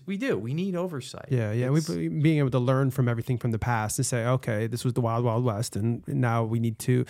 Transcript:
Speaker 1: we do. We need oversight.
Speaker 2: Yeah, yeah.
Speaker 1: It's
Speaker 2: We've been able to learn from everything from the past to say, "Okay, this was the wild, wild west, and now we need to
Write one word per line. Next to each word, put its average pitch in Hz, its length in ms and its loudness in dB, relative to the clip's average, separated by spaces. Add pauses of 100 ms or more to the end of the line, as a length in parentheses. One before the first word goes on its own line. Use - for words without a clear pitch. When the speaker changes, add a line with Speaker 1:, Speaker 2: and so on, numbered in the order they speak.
Speaker 1:
we 196 120 -4
do. 226 200 0
We 117 160 -6
need 180 220 -2
oversight. 170 540 -8
Speaker 2:
Yeah, 117 220 0
yeah. 127 220 0
Speaker 1:
It's 156 140 2
Speaker 2:
We've 165 340 -2
been 156 160 4
able 139 120 2
to 127 80 2
learn 131 320 2
from 127 180 2
everything 117 300 -2
from 123 120 -2
the 113 80 0
past 110 380 0
to 135 80 0
say, 117 220 0
"Okay, 117 400 0
this 117 180 -4
was 123 80 0
the 127 80 -2
wild, 117 240 2
wild 120 180 2
west, 117 320 -2
and 113 320 -2
now 117 380 2
we 113 160 0
need 113 200 -2
to 123 300 2